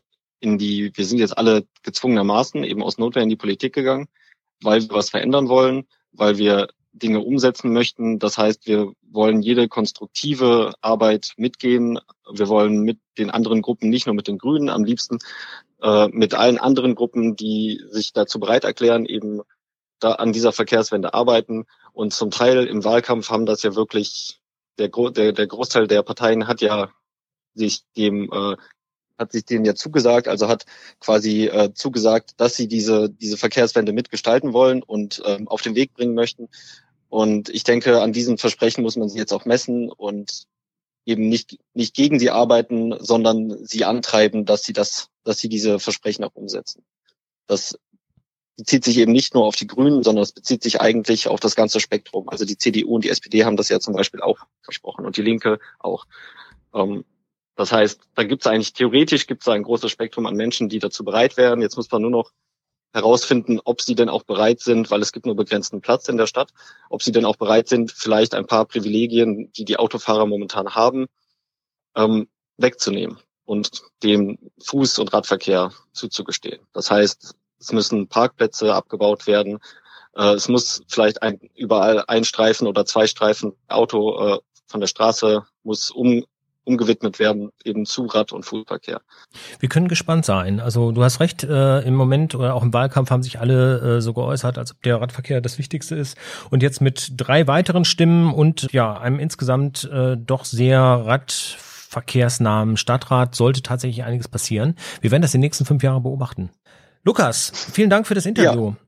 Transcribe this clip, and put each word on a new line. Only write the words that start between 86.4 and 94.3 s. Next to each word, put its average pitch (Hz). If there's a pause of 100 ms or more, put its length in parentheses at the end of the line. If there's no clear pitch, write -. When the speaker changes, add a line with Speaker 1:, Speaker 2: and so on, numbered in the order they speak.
Speaker 1:
umgewidmet 117
werden, 104 (120)
eben 107
zu 120
Rad- 110
und 98
Fußverkehr. - (560)
Speaker 2:
Wir 131
können 170
gespannt 165
sein. 98
Also 117
du 123
hast 123
recht, -
äh, 135
im 127
Moment 135
oder 131
auch 120
im 120
Wahlkampf 127
haben 127
sich 123
alle, 127
äh, 120
so 113
geäußert, 123